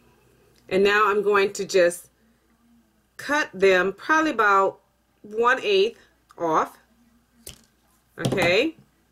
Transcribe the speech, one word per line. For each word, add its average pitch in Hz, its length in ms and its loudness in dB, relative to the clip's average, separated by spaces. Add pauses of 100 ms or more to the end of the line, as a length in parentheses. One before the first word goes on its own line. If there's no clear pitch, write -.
(680)
and 190 140 0
now 208 260 2
I'm 202 140 0
going 202 300 0
to 196 120 -8
just 175 440 0 (1080)
cut 294 360 -4
them 185 400 2
probably 311 380 -2
about 202 480 0 (440)
one 233 400 -2
eighth 208 360 0 (380)
off. 170 400 -4 (1400)
Okay. 185 560 0 (360)